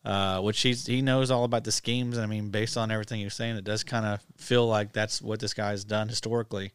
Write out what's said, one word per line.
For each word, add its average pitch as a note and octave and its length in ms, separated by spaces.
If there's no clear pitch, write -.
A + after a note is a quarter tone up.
uh, G2 360
which G#2+ 220
he's, B2 240
he B2 160
knows C3 280
all B2 140
about A#2 200
the A2 60
schemes. A#2+ 460
And A2+ 80
I - 20
mean, G#2+ 220
based A2 300
on A2 120
everything A2 300
you're G2+ 100
saying, A2+ 260
it G2 80
does G#2+ 200
kinda G#2+ 340
feel A#2+ 280
like G#2+ 260
that's - 300
what G#2+ 160
this G#2+ 160
guy's G#2 300
done G#2+ 240
historically. A2 680